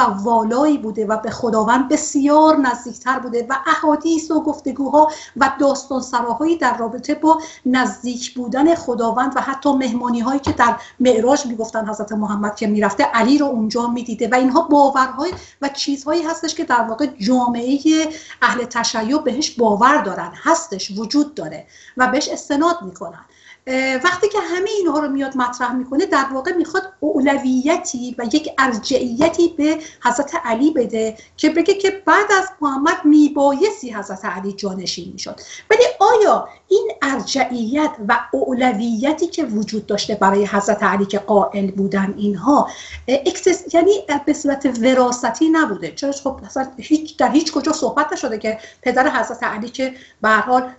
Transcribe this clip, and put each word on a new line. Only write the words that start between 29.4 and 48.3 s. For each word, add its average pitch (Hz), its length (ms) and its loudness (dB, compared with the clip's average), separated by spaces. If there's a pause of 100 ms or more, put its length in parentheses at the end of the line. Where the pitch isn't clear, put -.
به 302 200 2 (260)
حضرت 247 280 0 (140)
علی 240 260 2
بده 220 460 -2 (200)
که 302 120 2
بگه 330 240 2
که 392 320 -2
بعد 403 340 4
از 370 80 0 (140)
محمد 285 440 0
میبایستی 294 880 4
حضرت 202 320 -10
علی 196 280 -6
جانشین 190 600 -8
می‌شد. - 220 -12 (340)
ولی 440 140 6 (160)
آیا 403 480 4 (200)
این - 240 2 (100)
ارجعیت 254 880 -2 (160)
و 240 120 2 (120)
اولویتی 254 960 0
که 339 160 -4
وجود 214 420 -4
داشته 208 300 -2
برای 196 300 4
حضرت 208 380 0
علی 196 220 2
که 196 140 -2
قائل 196 520 0
بودن 196 460 -2
اینها، 208 520 0 (380)
اه، 254 100 2
اکتس-، - 560 -2
یعنی 339 180 6 (340)
به 302 80 2
صورت 277 480 -2
وراثتی 254 680 2
نبوده؟ 208 420 0
چون 277 200 -4
خب - 340 -6
اصلاً 262 220 -6 (100)
هیچ، - 400 -2
در 247 140 2
هیچ 302 200 2
کجا 302 220 0
صحبت 302 400 -2
نشده 247 240 -4